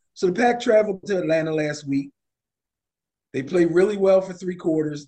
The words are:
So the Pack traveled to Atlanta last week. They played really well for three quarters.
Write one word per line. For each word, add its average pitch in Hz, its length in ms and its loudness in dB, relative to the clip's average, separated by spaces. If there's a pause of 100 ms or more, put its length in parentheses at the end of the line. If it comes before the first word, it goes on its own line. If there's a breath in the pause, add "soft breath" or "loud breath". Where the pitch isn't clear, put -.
(140)
So - 140 -2
the 180 60 0
Pack 240 280 0
traveled 214 440 2
to 202 140 -2
Atlanta 160 340 -2
last 147 340 -4
week. 139 240 -2 (1200)
They 131 100 -4
played 170 300 2
really 196 240 2
well 190 240 4
for 185 120 -10
three 180 220 -8
quarters. 151 520 -4